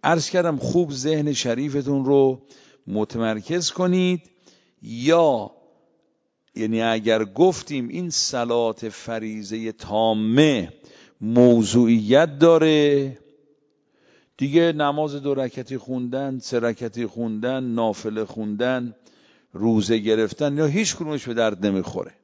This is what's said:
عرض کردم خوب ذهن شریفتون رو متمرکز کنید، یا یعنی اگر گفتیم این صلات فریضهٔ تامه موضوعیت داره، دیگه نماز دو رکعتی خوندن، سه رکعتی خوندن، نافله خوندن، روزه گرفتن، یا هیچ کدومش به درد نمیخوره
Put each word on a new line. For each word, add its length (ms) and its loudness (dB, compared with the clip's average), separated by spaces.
عرض 260 0
کردم 260 0
خوب 360 0
ذهن 400 -2
شریفتون 720 -2
رو 380 4
متمرکز 840 -4
کنید، 600 0
یا 680 0
یعنی 260 -2
اگر 420 0
گفتیم 640 -2
این 220 -8
صلات 800 -2
فریضهٔ 840 -10
تامه 1000 2
موضوعیت 1200 4
داره، 800 4
دیگه 360 2
نماز 420 -2
دو 200 -4
رکعتی 440 -6
خوندن، 600 -6
سه 220 -4
رکعتی 460 -4
خوندن، 580 -6
نافله 600 -4
خوندن، 720 -6
روزه 460 0
گرفتن، 600 -2
یا 80 2
هیچ 300 -2
کدومش 320 -8
به 60 -8
درد 320 0
نمیخوره 460 -4